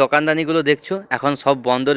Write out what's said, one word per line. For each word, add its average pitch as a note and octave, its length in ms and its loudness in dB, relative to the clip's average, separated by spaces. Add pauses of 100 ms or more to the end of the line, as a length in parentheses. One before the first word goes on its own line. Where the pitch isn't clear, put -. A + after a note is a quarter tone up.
দোকানদানিগুলো D#3 580 0 (100)
দেখছো D3 240 -2 (220)
এখন C3+ 160 0 (120)
সব C#3+ 120 2 (140)
বন্ধ B2+ 260 0